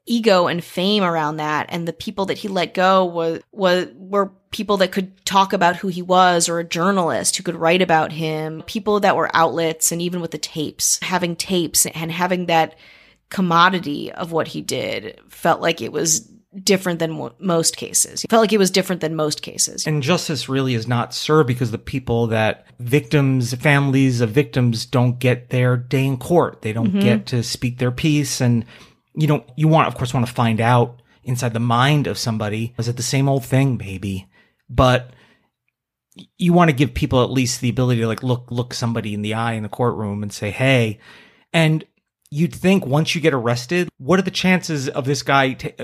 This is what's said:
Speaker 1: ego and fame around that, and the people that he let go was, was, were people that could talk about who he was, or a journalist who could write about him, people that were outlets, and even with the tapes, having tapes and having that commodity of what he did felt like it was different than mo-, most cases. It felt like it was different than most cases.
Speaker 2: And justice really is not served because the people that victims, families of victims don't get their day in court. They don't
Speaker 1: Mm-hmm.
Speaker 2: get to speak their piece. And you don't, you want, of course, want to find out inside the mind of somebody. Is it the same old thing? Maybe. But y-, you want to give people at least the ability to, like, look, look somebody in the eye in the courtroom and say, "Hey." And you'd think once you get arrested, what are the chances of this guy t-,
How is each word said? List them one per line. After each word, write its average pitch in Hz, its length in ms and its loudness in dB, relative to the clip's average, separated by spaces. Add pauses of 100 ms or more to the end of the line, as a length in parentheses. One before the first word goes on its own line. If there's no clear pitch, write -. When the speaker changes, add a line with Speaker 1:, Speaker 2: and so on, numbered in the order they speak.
Speaker 1:
ego 214 400 4
and 165 160 -2
fame 196 400 0
around 156 340 0
that, 151 320 -4
and 170 180 -6
the 165 60 -6
people 196 320 -6
that 151 140 -4
he - 80 -8
let 190 260 -4
go 190 320 4
was, 165 360 -4 (100)
was, 180 440 2
were 190 360 -2 (180)
people 202 280 -2
that 185 140 2
could 190 320 -6
talk 190 300 2
about 180 220 2
who 196 120 -6
he 180 140 -6
was, 180 480 4
or 170 80 -2
a 170 60 -4
journalist 170 760 0
who 190 60 -8
could 175 120 -4
write 170 280 2
about 160 280 2
him, 156 540 -6
people 208 360 -2
that 185 140 4
were 160 200 0
outlets, 160 560 2
and 170 100 -6
even 175 180 -4
with 165 120 -8
the 160 80 -10
tapes, - 640 -4
having 170 320 -2
tapes 170 500 0
and 165 260 -8
having 180 360 -2
that 160 260 2 (560)
commodity 170 840 2
of 165 200 -10
what 160 160 0
he - 140 -10
did 110 580 -8 (100)
felt - 320 -2
like 165 200 -2
it 113 100 -8
was 156 300 -2 (420)
different 185 340 0
than 165 140 -2
mo-, 147 280 -10
most 165 380 0
cases. - 460 -4
It - 80 -10
felt 220 100 6
like 208 120 2
it 220 40 2
was 185 140 4
different 185 300 -2
than 160 140 -4
most 151 280 -2
cases. - 420 -6
Speaker 2:
And 151 160 0
justice 160 480 -2
really 131 240 0
is 113 140 -2
not 120 260 -2
served 151 340 2
because 123 220 -2
the 110 80 -6
people 117 500 -2
that 110 380 0 (140)
victims, 131 720 2
families 135 680 2
of 110 100 0
victims 123 560 0
don't 123 320 2
get 123 320 -2
their 123 260 2
day 131 280 -2
in 135 120 -2
court. 143 460 0
They 110 100 -4
don't 113 140 0
Speaker 1:
Mm-hmm. 196 140 0
Speaker 2:
get - 260 2
to 120 160 0
speak 123 340 -6
their 123 140 0
piece. 147 500 0
And 120 240 2 (480)
you 156 140 0
don't, 147 160 2 (140)
you 151 100 2
want, 156 200 4
of - 80 -4
course, 123 180 -6
want 123 120 0
to - 80 -10
find 113 280 0
out 120 400 2 (220)
inside 123 300 -4
the 113 60 -4
mind 127 480 2
of 104 100 -4
somebody. 110 600 -4
Is 113 100 -4
it 120 100 -4
the 117 60 -6
same 139 240 0
old 135 160 0
thing? 135 340 0
Maybe. 95 500 -8 (420)
But 127 420 2 (1040)
y-, - 100 -20 (120)
you 175 160 2
want 170 160 6
to 139 60 2
give 131 180 0
people 131 300 2
at 101 80 0
least 127 300 -2
the 123 80 0
ability 123 320 0
to, 113 60 0
like, 110 160 -4
look, 123 280 -2
look 123 220 -6
somebody 113 400 -4
in 104 80 -4
the 107 120 -4
eye 117 200 -2
in 110 100 -6
the 104 60 -8
courtroom 104 540 -4
and 101 80 -8
say, - 200 -6
"Hey." 120 480 0 (540)
And 156 300 2 (460)
you'd 156 240 -2
think 185 320 2
once 151 300 0
you 165 60 -4
get 151 120 4
arrested, 123 540 -2 (100)
what 147 220 2
are 190 40 0
the 185 80 -2
chances 165 580 0
of 135 160 -4
this 135 180 -2
guy 135 300 2
t-, - 180 -10 (120)